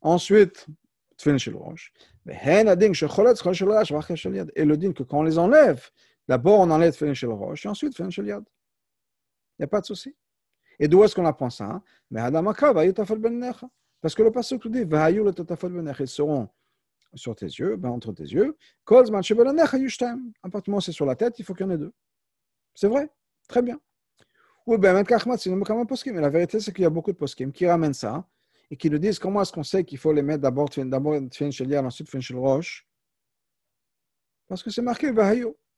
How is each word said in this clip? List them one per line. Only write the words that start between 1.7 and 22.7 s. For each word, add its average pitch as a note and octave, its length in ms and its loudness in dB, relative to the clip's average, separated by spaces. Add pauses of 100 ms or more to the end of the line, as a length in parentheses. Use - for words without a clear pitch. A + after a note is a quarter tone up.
Mais - 160 -14
hein, G3+ 220 6
le G3 120 6
din, G#3 120 6
que F3+ 60 2
je D3+ 120 -2
choletz, A3 340 4
choletz F3+ 160 -2
shel F#3+ 140 0
rosh, G#3+ 220 2
vach D#3 220 -6
shel F#3 200 -8
yad. F3+ 220 -8
Et D3+ 100 2
le D3+ 100 4
din F3+ 160 -2
que C3 120 -6
quand D3 160 -2
on - 20 2
les D#3+ 160 0
enlève, F3 500 4 (400)
d'abord D3 320 4
on F3 100 4
enlève D#3+ 220 4
tefillin D3 220 -2
shel B2 160 -6
rosh, A2 340 -8
et G#3 40 -8
ensuite B3+ 240 -6
tefillin F3+ 180 -10
shel G3 160 -8
yad. G#3 180 -8 (1120)
Il - 40 -6
n'y - 20 -6
a C#3+ 40 -6
pas G#3 120 -2
de - 60 -10
souci. A#3+ 280 -14 (640)
Et D3 80 0
d'où F3+ 160 8
est-ce G#3 120 6
qu'on F3+ 100 0
apprend C#3+ 240 -2
ça, A2 160 -10
hein ? G3+ 180 -8 (280)
Mais A2 100 -8
Adam D3+ 280 -2
Akra, C#4 260 2
vayu F3 180 2
tafel G#3+ 260 -4
ben A#3 200 -4
necha. B3 320 -12 (320)
Parce D#3+ 120 -4
que A3 80 2
le A3 80 6
pasuk A#3+ 360 -6
nous A3+ 40 -8
dit, A#3+ 140 -2
vayu D#3+ 400 2
le G3 80 2
tafel F3 400 -8
ben F3 100 -8
necha, C#3+ 220 -6
ils C3 40 -8
seront C#3+ 400 -2 (640)
sur A#2 200 -10
tes G2 120 -12
yeux, A2 300 -6
ben B2 120 -8
entre A#2+ 240 -8
tes D#2+ 120 -14
yeux. F#3+ 300 -2 (300)
Kol B3 220 8
zman G#3 160 -2
shebel A#3 320 4
necha D4+ 240 2
yushtem. B3 540 -6 (100)
À F3+ 80 -14
partir G3+ 140 -10
du G3 80 -6
moment G3+ 60 0
où F#3 40 -4
c'est F3 100 -8
sur D3+ 140 -4
la C3 100 0
tête, A#3 220 -2
il G3+ 60 -14
faut F#3+ 100 -10
qu'il F#3+ 100 -6
y F#3+ 60 -4
en - 20 -2
ait E3 60 -2
deux. D3 160 -10 (800)